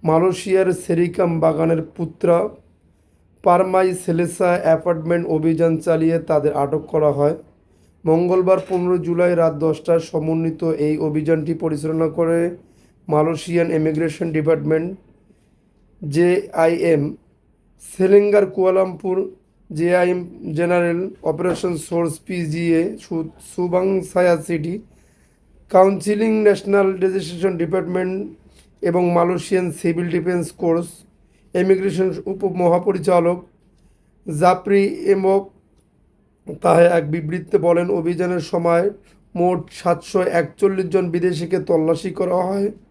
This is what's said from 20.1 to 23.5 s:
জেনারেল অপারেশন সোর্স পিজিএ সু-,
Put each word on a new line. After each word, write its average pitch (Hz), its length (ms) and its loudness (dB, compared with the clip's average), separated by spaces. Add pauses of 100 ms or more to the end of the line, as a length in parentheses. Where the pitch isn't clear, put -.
জেনারেল 175 440 0 (220)
অপারেশন 175 540 -2
সোর্স 165 360 -2 (140)
পিজিএ 170 560 0 (200)
সু-, 160 280 -8 (200)